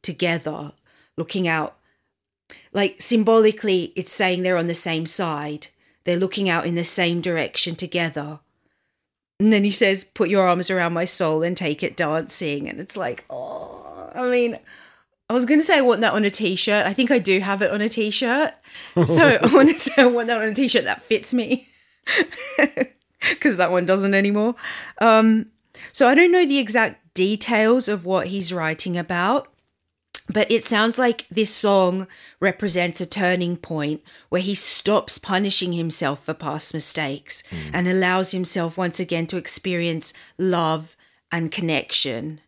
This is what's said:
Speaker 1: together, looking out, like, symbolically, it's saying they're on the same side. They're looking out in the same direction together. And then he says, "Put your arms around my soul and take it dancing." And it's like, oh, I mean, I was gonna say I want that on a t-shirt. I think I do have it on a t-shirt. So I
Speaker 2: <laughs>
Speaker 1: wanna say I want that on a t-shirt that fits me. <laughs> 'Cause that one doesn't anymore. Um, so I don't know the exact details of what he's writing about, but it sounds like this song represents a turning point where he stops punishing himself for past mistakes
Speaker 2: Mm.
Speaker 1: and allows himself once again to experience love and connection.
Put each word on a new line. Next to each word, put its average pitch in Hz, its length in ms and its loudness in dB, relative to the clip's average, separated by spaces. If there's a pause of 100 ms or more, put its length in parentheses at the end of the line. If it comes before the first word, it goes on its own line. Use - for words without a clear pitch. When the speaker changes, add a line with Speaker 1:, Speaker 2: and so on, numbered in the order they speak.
Speaker 1:
together, 160 680 -6 (480)
looking 175 300 -4
out, 160 280 -4 (960)
like, - 300 -2
symbolically, 214 920 4
it's 185 160 -4
saying 185 300 0
they're 185 140 0
on 170 120 -2
the 170 60 -2
same 165 300 -2
side. 151 600 -4 (380)
They're 175 120 0
looking 190 320 -2
out 170 180 0
in 170 100 -2
the 170 80 -2
same 175 360 0
direction 165 540 -4
together. 156 640 -6 (1000)
And 214 140 4
then 202 120 4
he 208 60 2
says, 196 340 0
"Put - 260 -4
your 190 180 2
arms 175 220 0
around 175 240 -2
my 170 120 -2
soul 156 360 0
and 175 140 -2
take 151 260 -4
it - 140 -6
dancing." 151 720 -4
And - 100 -12
it's 190 180 -10
like, 139 340 -8
oh, 92 840 -14
I 254 160 -6
mean, 240 280 0 (720)
I - 20 -2
was 247 140 2
gonna 294 160 4
say 311 160 4
I 277 40 4
want 240 200 4
that 226 100 2
on 214 140 0
a 202 40 0
t-shirt. 202 540 0
I 196 80 -2
think 247 180 0
I 262 80 4
do 190 220 2
have 196 220 -2
it 190 80 2
on 208 100 -2
a 214 80 0
t-shirt. 233 640 -2 (540)
So 285 340 6
I - 60 4
Speaker 2:
<laughs> 226 80 6
Speaker 1:
wanna 285 240 8
say - 180 0
I 269 100 8
want 240 220 2
that 226 140 0
on 220 60 0
a 220 60 -2
t-shirt 247 300 2
that - 180 -4
fits - 300 -2
me. 247 360 -2 (380)
<laughs> - 520 -4 (840)
'Cause 254 180 2
that 175 120 2
one 180 160 2
doesn't 196 280 2
anymore. 208 400 2 (460)
Um, 220 460 6 (460)
so 247 160 4
I 262 60 6
don't 339 180 6
know 359 140 4
the 277 120 2
exact 220 560 -2
details 220 720 2
of 196 180 -4
what 180 220 0
he's 185 240 -4
writing 165 440 -4
about, 180 560 -2 (800)
but 208 180 0
it 226 140 2
sounds 226 340 0
like 240 320 0
this 202 240 0
song 190 520 2 (340)
represents 180 600 -2
a 180 60 -6
turning 180 520 -2
point 151 440 -6 (280)
where 180 100 0
he 190 140 -4
stops - 640 0
punishing 190 560 -2
himself 160 500 -4
for 160 100 -6
past 151 380 -6
mistakes 147 800 -4
Speaker 2:
Mm. 151 240 -10
Speaker 1:
and 180 140 0
allows 185 440 0
himself 175 460 -4
once 175 200 -2
again 165 300 -4
to 185 80 -6
experience 170 760 -4 (260)
love 165 580 -2 (340)
and 165 220 -4
connection. 151 960 -4